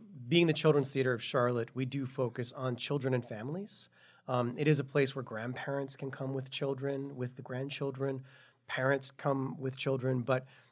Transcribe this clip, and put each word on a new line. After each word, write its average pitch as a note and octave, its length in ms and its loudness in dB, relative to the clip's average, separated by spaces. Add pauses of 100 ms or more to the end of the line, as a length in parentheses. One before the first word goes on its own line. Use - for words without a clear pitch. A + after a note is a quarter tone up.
(280)
being E3+ 200 8
the D#3 60 6
Children's C#3+ 380 4
Theater B2+ 220 2
of A#2 100 -4
Charlotte, A#2+ 500 2
we C3 120 -2
do C3+ 200 -4
focus B2 460 -2
on B2+ 240 -2
children C3 380 0
and B2 100 2
families. C#3+ 640 -4 (380)
Um, B2 300 0
it D3 100 2
is C#3+ 120 6
a C#3 40 -2
place C3+ 320 2
where C3+ 80 -6
grandparents C3 720 -4
can C3+ 160 -8
come C3+ 220 -6
with C3 180 -4
children, C#3 640 -2
with B2 220 -6
the - 40 -14
grandchildren, C3+ 800 -4 (440)
parents C3+ 420 2
come C#3 480 -2
with C3 200 -6
children, C3 440 0
but, B2+ 240 2 (260)